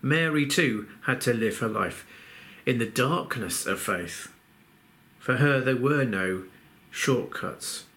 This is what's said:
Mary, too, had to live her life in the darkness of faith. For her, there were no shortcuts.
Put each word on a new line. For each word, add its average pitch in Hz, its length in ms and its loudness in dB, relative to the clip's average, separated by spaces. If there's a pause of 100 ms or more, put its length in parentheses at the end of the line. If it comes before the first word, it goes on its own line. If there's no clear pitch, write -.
Mary, 151 440 2
too, 123 420 0 (160)
had 127 180 0
to 120 120 2
live 110 260 0
her 113 80 0
life 104 380 -2 (600)
in 120 120 2
the 113 80 0
darkness 123 800 -2
of 98 140 -2
faith. 87 520 -6 (880)
For 127 180 0
her, 139 220 6
there 127 160 2
were 135 300 2
no 95 380 0 (480)
shortcuts. - 920 -2 (120)